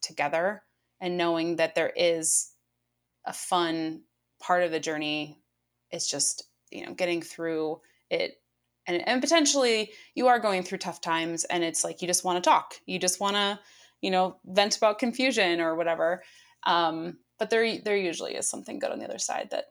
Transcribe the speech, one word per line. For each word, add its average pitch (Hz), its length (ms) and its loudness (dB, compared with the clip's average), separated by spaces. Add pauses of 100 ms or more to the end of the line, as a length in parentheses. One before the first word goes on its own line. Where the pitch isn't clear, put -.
together 165 600 -2 (360)
and 180 180 -2
knowing 170 400 0
that 160 180 0
there 165 200 0
is 165 560 2 (760)
a - 80 -6
fun 165 680 -2 (360)
part 180 240 2
of 170 80 0
the 160 80 0
journey. 151 580 -4 (540)
It's 165 180 -4
just, - 400 -4 (220)
you - 140 -12
know, - 80 -10
getting 175 280 -2
through 160 600 -6 (280)
it. - 320 -4 (460)
And, 175 200 -2
and 254 140 2
potentially 277 720 2 (220)
you 247 120 4
are 247 120 8
going 196 240 0
through 185 160 -6
tough 175 220 -8
times 165 440 -2
and 175 180 0
it's 165 200 -2
like, 170 180 -8
you 180 60 -2
just 180 160 0
wanna 180 180 0
talk. 185 340 4 (100)
You 180 140 -6
just 180 200 0
wanna 202 400 0 (420)
you 190 100 0
know, 185 340 2
vent 202 320 2
about 214 220 4
confusion 226 600 2
or 165 140 0
whatever. 165 480 0 (400)
Um, 170 540 0 (200)
but 220 120 -4
there, 226 300 2
there 208 180 0
usually 175 380 -4
is - 140 -4
something - 300 -8
good - 120 -2
on - 80 -6
the - 60 -8
other - 140 -8
side - 320 -6
that - 200 -4